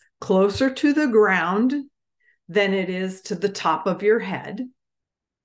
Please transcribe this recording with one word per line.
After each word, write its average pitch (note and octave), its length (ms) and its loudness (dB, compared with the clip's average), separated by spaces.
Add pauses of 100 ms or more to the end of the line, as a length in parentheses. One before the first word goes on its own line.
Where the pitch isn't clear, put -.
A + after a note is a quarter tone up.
(200)
closer G3 500 2
to D4 220 2
the D4+ 140 2
ground G#3 680 2 (760)
than G3 260 0
it F#3 160 -2
is F#3 320 -6
to - 120 -8
the F#3 140 -2
top - 380 -2
of F#3 160 -2
your G#3+ 160 4
head, F#3+ 500 -8 (760)